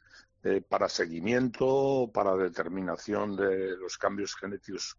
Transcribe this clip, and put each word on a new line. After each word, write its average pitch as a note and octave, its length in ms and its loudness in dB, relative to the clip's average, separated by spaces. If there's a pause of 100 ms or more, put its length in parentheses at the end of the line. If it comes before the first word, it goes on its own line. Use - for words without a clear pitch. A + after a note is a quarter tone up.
(440)
eh, F#2+ 160 2
para G2 300 2
seguimiento, B2+ 1200 2
para G2+ 240 2
determinación F#2+ 1000 -2
de F#2+ 400 0
los F#2 200 -10
cambios G2+ 380 -2
genéticos G2 640 -10